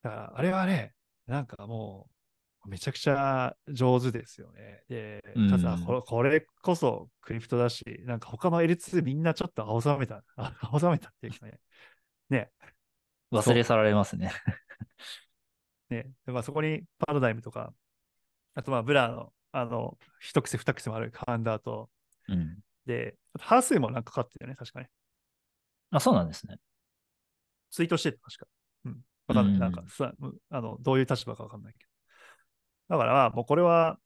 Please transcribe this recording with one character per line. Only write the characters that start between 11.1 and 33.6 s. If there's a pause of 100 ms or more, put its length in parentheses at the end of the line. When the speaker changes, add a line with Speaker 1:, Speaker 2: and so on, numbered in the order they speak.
Speaker 1:
て
い
う
か
ね。 (720)
ね。 (840)
Speaker 2:
忘
れ
去
ら
れ
ま
す
ね。
Speaker 1:
そ (1500)
う。
ね。 (140)
で、
ま
あ、
そ
こ
に (200)
パ
ラ
ダ
イ
ム
と
か、 (840)
あ
と、
ま
あ、
ブ
ラ
の、 (180)
あ
の、 (220)
一
癖
二
癖
も
あ
る
フ
ァ
ウ
ン
ダ
ー
と、 (380)
Speaker 2:
う
ん。 (260)
Speaker 1:
で、 (180)
あ
と
ハ
ー
ス
イ
も
な
ん
か
か
か
っ
て
る
よ
ね、
確
か
ね。 (1000)
Speaker 2:
あ、
そ
う
な
ん
で
す
ね。 (1160)
Speaker 1:
ツ
イ
ー
ト
し
て
て、
確
か。 (400)
う
ん。 (280)
わ
か
ん
な
い。
Speaker 2:
う
ん。
Speaker 1:
な
ん
か、
さ、 (380)
あ
の、
ど
う
い
う
立
場
か
わ
か
ん
な
い
け (1040)
ど。
だ
か
ら、
ま
あ、
も
う
こ
れ